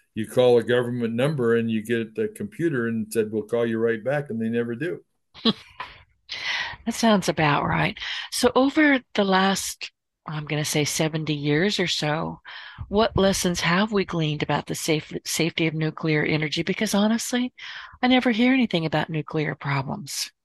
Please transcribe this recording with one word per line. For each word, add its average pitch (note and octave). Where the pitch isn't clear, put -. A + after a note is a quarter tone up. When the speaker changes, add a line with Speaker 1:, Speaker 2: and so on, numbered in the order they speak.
Speaker 1:
you A2
call B2
a A2
government A#2+
number A#2+
and A2+
you A2
get A2+
the A2
computer A#2
and A2
said, G#2+
"We'll G#2+
call A#2
you A2+
right A#2
back," C#3+
and A2+
they A2+
never A#2
do. D3+
Speaker 2:
<laughs> -
That A#3
sounds G#3
about D#3
right. E3
So -
over C#4
the G#3
last, F#3+
I'm D3+
gonna D3+
say D3
seventy D#3
years D3
or F3+
so, D#3+
what G#3+
lessons F#3+
have F#3+
we G3
gleaned D3+
about -
the -
safe-, -
safety E3
of D#3
nuclear D#3
energy? D#3
Because G3+
honestly, A3+
I B3+
never B3+
hear B3
anything G#3+
about D#3
nuclear D3+
problems. C#3